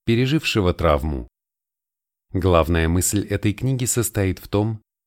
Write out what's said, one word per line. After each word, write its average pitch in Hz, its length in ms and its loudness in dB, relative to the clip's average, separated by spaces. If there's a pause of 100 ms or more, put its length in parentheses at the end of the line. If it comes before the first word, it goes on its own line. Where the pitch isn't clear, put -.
пережившего 117 720 0
травму. 76 540 0 (1040)
Главная 85 560 2
мысль 90 360 0
этой 101 280 -2
книги 127 320 -4
состоит 104 560 -2
в - 80 -20
том, 107 340 -2 (240)